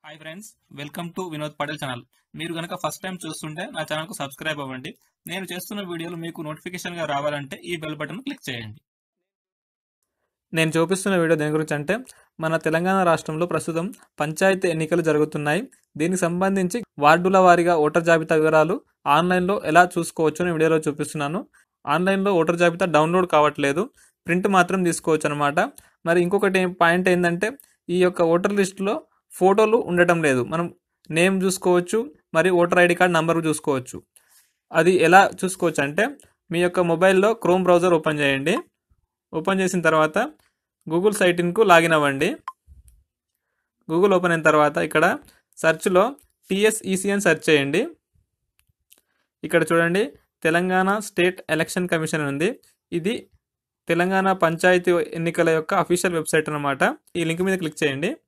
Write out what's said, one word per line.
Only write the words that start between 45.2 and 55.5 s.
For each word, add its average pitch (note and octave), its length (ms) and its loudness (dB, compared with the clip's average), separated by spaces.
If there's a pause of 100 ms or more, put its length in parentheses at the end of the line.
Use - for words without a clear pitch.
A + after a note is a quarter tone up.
సెర్చ్లో F3+ 420 2 (440)
టీఎస్ఈసీ G3 680 -2
అని G3+ 120 0
సెర్చ్ D#3+ 240 0
చేయండి. D3 320 2 (1600)
ఇక్కడ D#3+ 160 2 (100)
చూడండి, E3+ 320 0 (440)
తెలంగాణ F#3 520 0 (120)
స్టేట్ F3+ 300 -2 (140)
ఎలక్షన్ F3 400 -4
కమిషన్ D#3+ 360 -4
ఉంది. D#3 200 -2 (480)
ఇది G3 160 -4 (760)
తెలంగాణ F#3+ 360 0 (180)
పంచాయతీ F3 480 2 (260)
ఎన్నికల E3 300 0 (100)